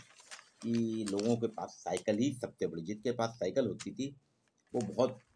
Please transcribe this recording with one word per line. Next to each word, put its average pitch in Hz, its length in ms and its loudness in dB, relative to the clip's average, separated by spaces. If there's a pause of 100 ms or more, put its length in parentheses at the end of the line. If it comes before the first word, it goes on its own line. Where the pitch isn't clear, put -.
(640)
कि 113 480 0
लोगों 104 260 4
के 117 160 2
पास - 260 -8
साइकिल 92 400 0
ही 135 160 2
सबसे - 320 -4
बड़ी, 82 160 -4
जिसके 104 300 -2
पास 117 260 -2
साइकिल 98 280 2
होती - 280 -6
थी 143 200 -4 (580)
वो 120 140 2
बहुत 123 320 2 (180)